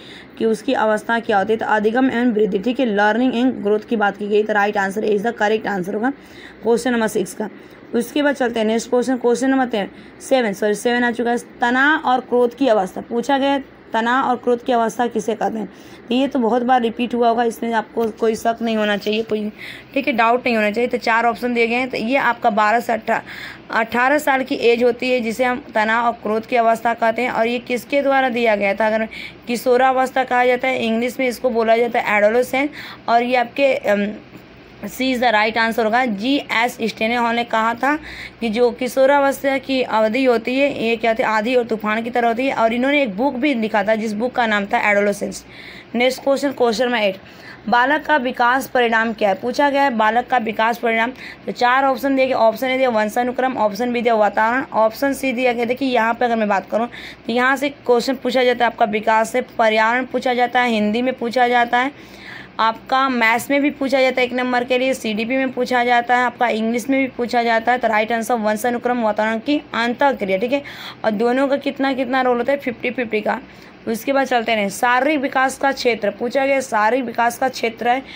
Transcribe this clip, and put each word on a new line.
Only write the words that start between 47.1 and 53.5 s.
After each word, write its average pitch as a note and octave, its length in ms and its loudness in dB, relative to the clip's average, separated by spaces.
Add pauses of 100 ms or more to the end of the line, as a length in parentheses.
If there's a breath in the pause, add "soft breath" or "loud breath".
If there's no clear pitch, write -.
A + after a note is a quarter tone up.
बालक C4 360 2
का D4+ 120 2
विकास B3+ 500 0
परिणाम A3+ 460 2
क्या G#3+ 160 0
है? F#3 60 2
पूछा C#4+ 340 0
गया C#4 140 2
है C#4 60 4
बालक A3+ 380 2
का B3+ 100 0
विकास A3+ 400 0
परिणाम, A#3 340 0 (340 loud breath)
तो G#3 60 -8
चार B3 320 2
option C4+ 320 0
दिए C4 100 4
गए, B3+ 80 0
ऑप्शन A3+ 340 2
ए C4 100 0
दिया C4 120 2
वंशानुक्रम, B3 680 0